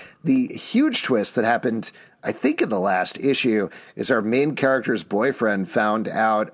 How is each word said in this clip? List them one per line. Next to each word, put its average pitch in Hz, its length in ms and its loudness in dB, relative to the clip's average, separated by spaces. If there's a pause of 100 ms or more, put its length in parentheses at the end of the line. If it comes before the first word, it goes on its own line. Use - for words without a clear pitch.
(240)
The 131 240 2
huge - 560 0
twist 110 320 0
that 113 100 2
happened, 113 460 0 (320)
I - 80 -4
think, - 320 0
in 160 60 0
the 101 100 0
last 92 400 0
issue 117 500 0 (260)
is 98 140 -4
our 113 140 2
main 131 320 0
character's 127 480 0
boyfriend 104 680 0
found 107 380 0
out 110 460 0